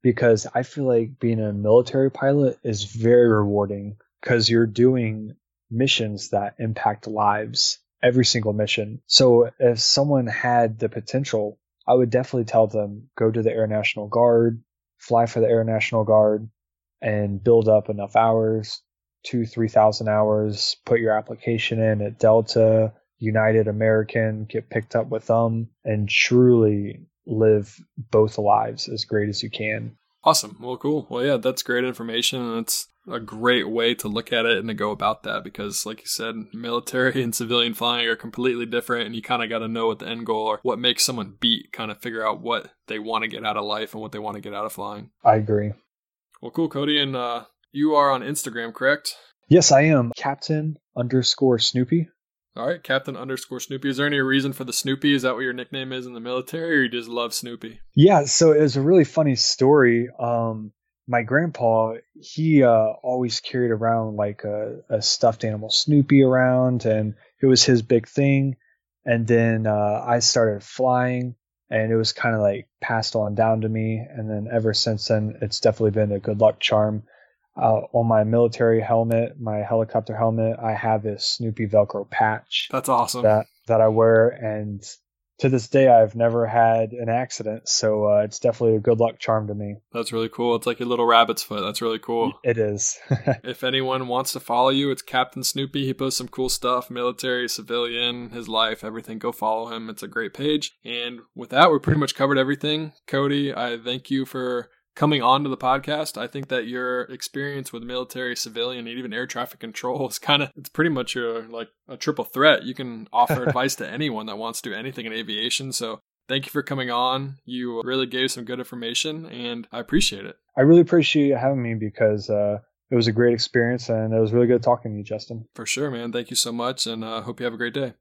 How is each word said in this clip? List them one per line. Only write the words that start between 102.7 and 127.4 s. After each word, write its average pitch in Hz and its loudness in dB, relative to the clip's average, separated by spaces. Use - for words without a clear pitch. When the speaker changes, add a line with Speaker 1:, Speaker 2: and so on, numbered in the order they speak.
Speaker 2:
Cody, 143 -2
I 120 -6
thank 123 -10
you 135 -2
for 123 -6
coming 151 2
on 135 6
to 143 -4
the 131 -2
podcast. 139 -2
I 117 -8
think 135 -12
that 120 -4
your 127 -6
experience 139 -10
with 117 -12
military, 123 -8
civilian, 117 -8
and 117 -12
even 123 -8
air 123 -6
traffic - -10
control 127 -6
is - -10
kinda, 143 0
it's 139 -20
pretty 165 0
much 127 -4
a, 113 -4
like, 117 -12
a 131 -16
triple 143 -4
threat. 143 2
You 127 -10
can 117 -14
offer 123 0
Speaker 1:
<laughs> - -2
Speaker 2:
advice 135 -2
to 95 -10
anyone 117 -6
that 107 -12
wants 113 -8
to 113 -10
do - -8
anything 120 -10
in 110 -10
aviation. 113 -6
So 113 -8
thank 135 -4
you - -18
for 147 -4
coming 131 -6
on. 135 -2
You 123 -8
really 131 -2
gave 131 -2
some 123 -10
good 123 -8
information, 123 -8
and 120 -12
I 117 -10
appreciate 107 -2
it. - -14
Speaker 1:
I 135 2
really 165 10
appreciate 151 4
you 135 2
having 131 -2
me, 113 -4
because, 107 -2
uh, 104 0
it 131 0
was 117 4
a 113 0
great 120 4
experience, 120 -2
and 110 -2
it 113 2
was 110 2
really 120 4
good 120 2
talking 120 0
to 104 -8
you, 104 -10
Justin. 110 -12
Speaker 2:
For 113 -14
sure, 143 -4
man. 120 -8
Thank 117 -8
you 123 -8
so 120 -2
much, 120 -6
and, 113 -8
uh, 113 -8
hope 110 -12
you 123 -6